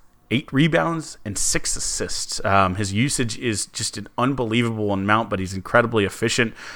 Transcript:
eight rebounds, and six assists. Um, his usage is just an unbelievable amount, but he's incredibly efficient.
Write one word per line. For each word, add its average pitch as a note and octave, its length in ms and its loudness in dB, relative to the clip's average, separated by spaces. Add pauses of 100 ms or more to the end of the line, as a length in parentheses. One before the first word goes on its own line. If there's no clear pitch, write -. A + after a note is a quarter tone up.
(300)
eight - 220 -2
rebounds, E3 720 2
and G2 140 -6
six - 400 0
assists. - 680 -4
Um, G2 320 4
his G2 160 -2
usage A#2 480 0
is A2+ 280 -2
just - 300 -6
an G#2 200 -12
unbelievable A#2 760 0
amount, G2+ 380 2
but G2+ 100 0
he's F#2+ 140 -4
incredibly A2+ 500 2
efficient. A2+ 500 0 (220)